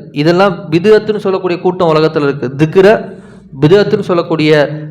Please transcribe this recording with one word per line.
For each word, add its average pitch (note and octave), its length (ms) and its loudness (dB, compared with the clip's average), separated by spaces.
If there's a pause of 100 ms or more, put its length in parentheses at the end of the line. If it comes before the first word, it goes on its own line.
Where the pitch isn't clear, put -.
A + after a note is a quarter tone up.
(120)
இதெல்லாம் F3 600 0
பிதுஅத்துன்னு G#3 460 2
சொல்லக்கூடிய F#3 440 -4
கூட்டம் F3+ 260 0
உலகத்துல D#3 360 0
இருக்கு. C#3 340 -4
திக்ர F#3+ 560 2 (480)
பிதுஅத்துன்னு G3+ 380 2
சொல்லக்கூடிய D#3 680 0 (220)